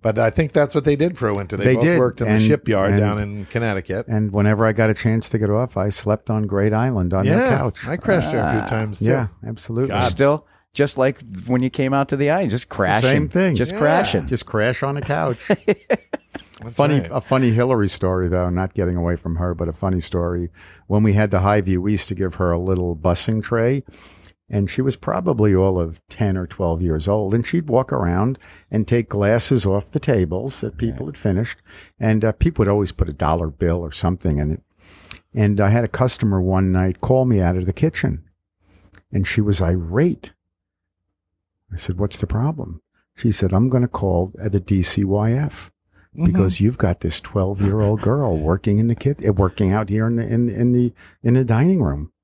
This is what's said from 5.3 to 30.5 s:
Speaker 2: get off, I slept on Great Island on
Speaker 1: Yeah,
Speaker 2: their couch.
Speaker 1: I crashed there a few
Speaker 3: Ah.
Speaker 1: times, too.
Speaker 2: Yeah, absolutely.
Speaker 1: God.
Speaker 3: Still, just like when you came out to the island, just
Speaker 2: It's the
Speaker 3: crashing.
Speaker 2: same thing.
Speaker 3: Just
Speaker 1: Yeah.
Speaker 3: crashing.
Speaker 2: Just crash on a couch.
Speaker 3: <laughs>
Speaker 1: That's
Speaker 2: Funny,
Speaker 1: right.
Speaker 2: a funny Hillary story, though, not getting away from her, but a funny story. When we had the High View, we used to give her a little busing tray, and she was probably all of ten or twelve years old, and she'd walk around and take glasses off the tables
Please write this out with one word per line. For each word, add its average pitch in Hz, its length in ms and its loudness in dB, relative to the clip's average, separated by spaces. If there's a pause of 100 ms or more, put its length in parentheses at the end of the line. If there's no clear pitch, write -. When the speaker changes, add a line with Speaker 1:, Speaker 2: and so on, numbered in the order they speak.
Speaker 2:
get 104 120 0
off, 117 280 -2
I 101 100 0
slept 107 420 -2
on 107 180 0
Great 101 260 0
Island 110 400 0
on 95 120 0
Speaker 1:
Yeah, 165 120 4
Speaker 2:
their 254 200 2
couch. 123 300 -4
Speaker 1:
I 147 80 -4
crashed 175 380 0
there 110 120 0
a 76 60 0
few 110 80 0
Speaker 3:
Ah. - 80 -6
Speaker 1:
times, 110 320 -4
too. 107 60 -2
Speaker 2:
Yeah, 123 220 0 (200)
absolutely. 113 440 -6
Speaker 1:
God. 107 120 0
Speaker 3:
Still, 135 420 2 (280)
just 143 240 0
like 131 220 0 (280)
when 123 160 0
you 131 80 0
came 135 220 -2
out 139 160 0
to 147 60 0
the 143 140 0
island, 165 220 0
just 123 140 -2
Speaker 2:
It's - 40 -20
the - 60 -14
Speaker 3:
crashing. 104 340 2
Speaker 2:
same 147 200 2
thing. 180 260 0
Speaker 3:
Just 123 180 0
Speaker 1:
Yeah. 202 60 -8
Speaker 3:
crashing. 160 480 2
Speaker 2:
Just 127 180 -4
crash 113 380 -2
on 139 120 -4
a 143 60 -6
couch. 143 540 -4
Speaker 3:
<laughs> - 60 -20 (1000)
Speaker 1:
That's 117 140 -12
Speaker 2:
Funny, 143 260 2
Speaker 1:
right. 85 100 -8
Speaker 2:
a 131 100 -4
funny 131 300 2
Hillary 117 360 2
story, 92 400 0
though, 90 220 0
not 90 240 -2
getting 90 220 -2
away 85 200 0
from 85 200 -6
her, 87 180 -2
but 82 140 -4
a 82 60 -6
funny 92 260 -2
story. 87 500 -4 (380)
When 104 160 2
we 107 100 4
had 107 160 2
the 95 120 2
High 104 200 4
View, 90 220 0
we 104 80 0
used 98 180 -2
to 98 60 -6
give 90 200 -4
her 90 160 0
a 85 60 0
little 90 380 -2
busing 90 480 0
tray, 120 400 0 (680)
and 101 180 0
she - 140 -4
was 131 140 0
probably 110 600 0
all 92 240 2
of 82 300 -4
ten 98 260 -2
or 90 120 -4
twelve 85 340 -2
years 80 260 -2
old, 101 280 0
and 117 100 0
she'd 165 240 -4
walk 123 240 0
around 101 460 0 (320)
and 107 160 0
take 120 200 0
glasses 104 600 2
off 101 240 0
the 156 80 -2
tables 104 640 -2